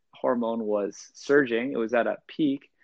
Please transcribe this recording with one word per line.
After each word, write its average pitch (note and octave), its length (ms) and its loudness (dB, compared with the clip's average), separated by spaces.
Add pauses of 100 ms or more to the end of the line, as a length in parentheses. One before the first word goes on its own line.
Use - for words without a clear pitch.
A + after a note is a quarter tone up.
(140)
hormone A#2 500 -2
was G#2 500 -4
surging. C3+ 580 2
It C3 60 -4
was A2+ 160 -2
at A2+ 120 2
a G#2 100 -2 (100)
peak, C#3 440 -2 (140)